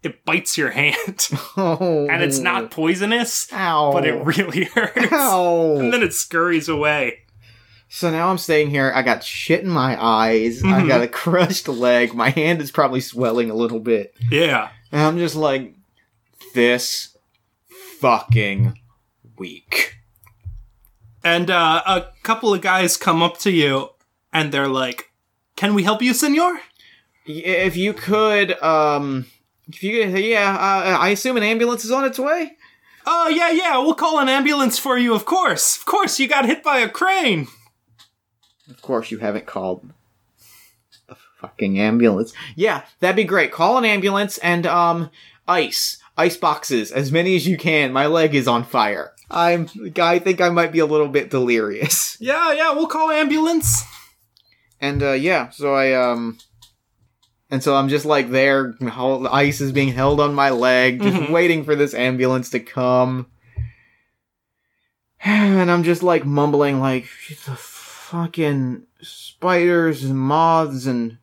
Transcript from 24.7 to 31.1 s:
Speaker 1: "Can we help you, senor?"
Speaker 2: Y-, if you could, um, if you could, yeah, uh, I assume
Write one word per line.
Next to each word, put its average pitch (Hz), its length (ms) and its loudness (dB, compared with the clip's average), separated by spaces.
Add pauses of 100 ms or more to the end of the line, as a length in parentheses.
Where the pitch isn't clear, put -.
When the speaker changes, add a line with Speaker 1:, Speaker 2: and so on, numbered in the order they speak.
Speaker 1:
"Can 202 180 0
we 202 100 2
help 214 180 0
you, 247 120 2
senor?" 311 460 0 (680)
Speaker 2:
Y-, 156 180 -12
if 185 320 0
you 196 160 -2
could, 208 680 0
um, 143 640 0 (420)
if 156 160 -16
you 214 200 -2
could, 190 160 -2
yeah, 208 360 0
uh, 190 440 0
I 180 100 4
assume 240 280 0